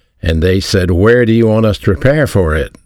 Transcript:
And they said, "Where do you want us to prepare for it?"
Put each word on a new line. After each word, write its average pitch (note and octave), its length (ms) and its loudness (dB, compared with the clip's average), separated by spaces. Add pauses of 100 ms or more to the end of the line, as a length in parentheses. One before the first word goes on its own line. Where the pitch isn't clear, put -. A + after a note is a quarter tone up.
(240)
And D#2+ 200 -2
they F#2 160 0
said, F#2 320 -2
"Where A#2 340 2
do A2+ 80 0
you A2+ 140 2
want A2 180 0
us G#2 140 -2
to - 60 -10
prepare C3 420 0
for E2 280 -2
it?" D2 300 -6